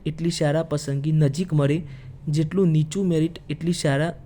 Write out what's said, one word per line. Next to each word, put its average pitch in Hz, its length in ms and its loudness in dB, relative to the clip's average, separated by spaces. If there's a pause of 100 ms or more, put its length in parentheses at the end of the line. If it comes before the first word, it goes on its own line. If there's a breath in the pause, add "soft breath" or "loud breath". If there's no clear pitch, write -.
એટલી 160 260 -2
શાળા 156 320 0
પસંદગી 147 520 -2
નજીક 156 380 2
મળે, 147 240 2 (500 loud breath)
જેટલું 160 400 2
નીચું 156 400 2
મેરિટ 165 300 0 (120)
એટલી 165 240 -2
શાળા 156 420 0 (100)